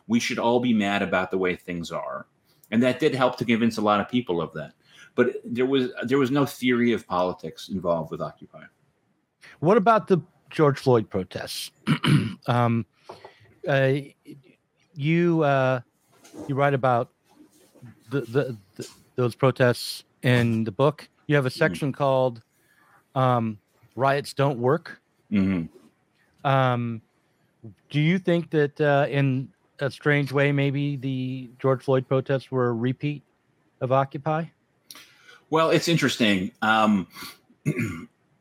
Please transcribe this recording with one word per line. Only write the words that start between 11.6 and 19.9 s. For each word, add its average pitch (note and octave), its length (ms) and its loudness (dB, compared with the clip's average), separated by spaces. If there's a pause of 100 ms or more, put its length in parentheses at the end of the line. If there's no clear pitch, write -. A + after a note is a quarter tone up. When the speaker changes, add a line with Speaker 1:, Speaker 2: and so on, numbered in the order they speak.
Speaker 2:
<clears throat> - 40 -2 (560)
Um, A#2 400 0 (840)
uh, C3+ 240 2 (1040)
you, E3 480 2
uh, C3 380 2 (680)
you C#3 60 -4
write C#3+ 200 2
about B2 360 0 (1000)
the, C3 120 -2
the, A#2+ 340 -4 (200)
the, - 120 -12 (260)
those B2 200 -2
protests - 680 0 (180)